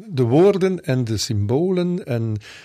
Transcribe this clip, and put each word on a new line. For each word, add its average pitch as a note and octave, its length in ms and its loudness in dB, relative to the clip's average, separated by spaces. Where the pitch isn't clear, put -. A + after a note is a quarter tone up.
de C#3 140 -2
woorden F3+ 640 4
en B2+ 200 0
de A2 120 -4
symbolen F3 880 -2
en A2+ 300 -4